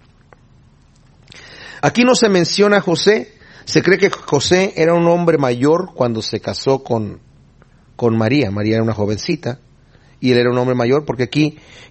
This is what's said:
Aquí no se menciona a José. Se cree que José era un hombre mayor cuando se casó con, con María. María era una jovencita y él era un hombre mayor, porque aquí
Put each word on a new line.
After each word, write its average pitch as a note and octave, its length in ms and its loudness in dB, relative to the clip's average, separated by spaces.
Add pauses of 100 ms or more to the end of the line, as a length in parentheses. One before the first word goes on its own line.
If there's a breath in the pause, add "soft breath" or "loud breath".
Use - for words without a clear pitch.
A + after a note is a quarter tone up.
(1800 loud breath)
Aquí A3+ 220 2
no B3+ 100 4
se A3+ 140 2
menciona G3 500 2
a - 20 2
José. F#3+ 540 0 (320 loud breath)
Se - 160 0
cree F3+ 160 2
que F#3+ 120 2
José - 680 -2
era E3 180 2
un E3+ 120 2
hombre E3+ 320 2
mayor C#3+ 560 0
cuando A#2 280 -2
se - 180 -6
casó C3 420 -2
con, G#2+ 380 -6 (760 soft breath)
con A2+ 200 0
María. A2 340 0
María G#2+ 260 -2
era A2+ 60 0
una A2+ 120 -2
jovencita G#2+ 640 -6 (600 soft breath)
y B2+ 120 0
él A#2+ 60 4
era B2 120 2
un B2 80 0
hombre B2+ 160 0
mayor, B2 300 0
porque B2+ 200 -4
aquí D3 340 -2 (320 loud breath)